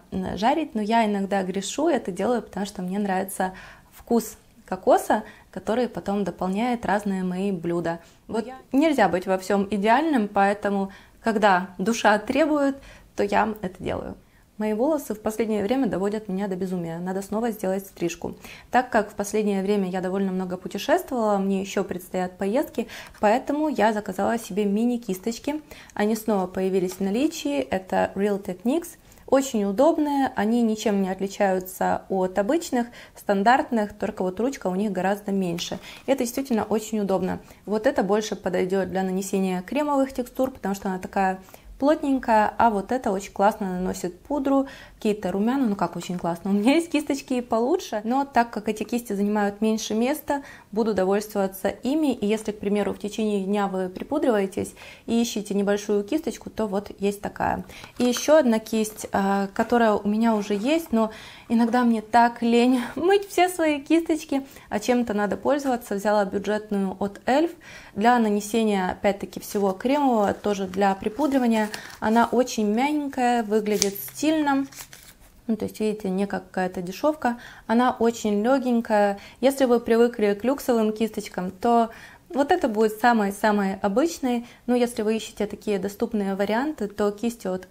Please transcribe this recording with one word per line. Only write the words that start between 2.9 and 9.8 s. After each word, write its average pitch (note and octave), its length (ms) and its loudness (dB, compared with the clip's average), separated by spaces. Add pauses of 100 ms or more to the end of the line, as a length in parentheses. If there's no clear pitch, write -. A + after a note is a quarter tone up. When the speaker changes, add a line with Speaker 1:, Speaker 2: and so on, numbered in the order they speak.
Speaker 1:
нравится F#3+ 560 -2 (380)
вкус - 460 -2 (280)
кокоса, A#3 580 2 (280)
который A3+ 360 -2
потом G3+ 360 -4
дополняет G3 640 -2
разные G3 380 0
мои F#3 280 -2
блюда. E3+ 480 -4 (280)
Вот A3 200 -4
Speaker 2:
Я C4 80 -14 (160)
Speaker 1:
нельзя C4+ 360 4
быть F3 200 0
во F#3+ 100 2
всем G3 320 0
идеальным, A3+ 580 2